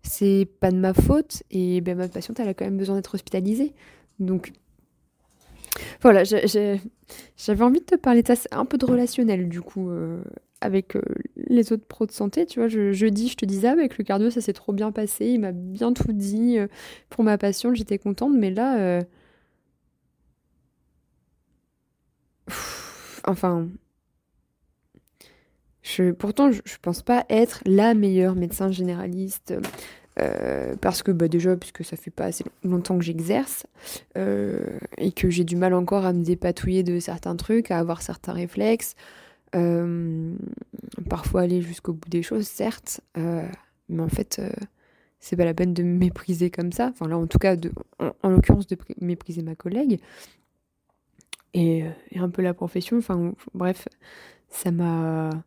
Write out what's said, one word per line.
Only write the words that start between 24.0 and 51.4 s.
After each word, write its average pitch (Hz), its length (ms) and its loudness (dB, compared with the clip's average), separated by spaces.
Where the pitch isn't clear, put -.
je, 180 280 2
pourtant, 220 400 2
je, 202 140 0
je - 180 -16
pense 175 200 -4
pas 240 280 2
être 226 340 4
la 202 300 6
meilleure 190 400 4
médecin 185 380 -2
généraliste, 185 840 -6
euh, 64 600 -2
parce - 240 0
que, 196 80 2
bah, 165 160 2
déjà, 175 280 2
puisque - 280 -14
ça 170 120 -12
fait - 140 -14
pas - 140 -6
assez 180 200 -6
longtemps 180 340 0
que 170 60 0
j'exerce, 170 600 -4
euh, 202 500 -2
et 180 140 0
que 185 180 2
j'ai 170 140 2
du 170 100 -2
mal 180 180 4
encore 185 320 2
à 185 80 2
me 175 120 0
dépatouiller 180 580 0
de 175 160 0
certains 170 380 -6
trucs, 226 340 0
à 170 80 0
avoir 170 240 -2
certains - 300 -10
réflexes. 202 640 -2
Euh, 170 800 0
parfois 160 320 -2
aller 180 220 2
jusqu'au 170 320 -8
bout 160 160 -14
des 170 120 -2
choses, 214 240 -4
certes, - 540 -8
euh, 165 320 -4
mais 165 140 -4
en 165 80 -2
fait, - 300 -4
euh, 196 100 -6
c'est - 160 -4
pas 175 100 4
la 165 80 0
peine 180 180 0
de 175 100 0
me 175 140 2
mépriser 180 540 0
comme 175 200 -4
ça. 247 220 -2
Enfin, 160 160 -8
là, 165 80 -2
en 165 100 0
tout - 120 2
cas, 190 180 4
de, 170 160 -6
en, - 140 -4
en 196 60 2
l'occurrence, 185 380 6
de 190 80 -4
pré-, - 260 -12
mépriser 175 400 -6
ma 160 140 -8
collègue 214 460 0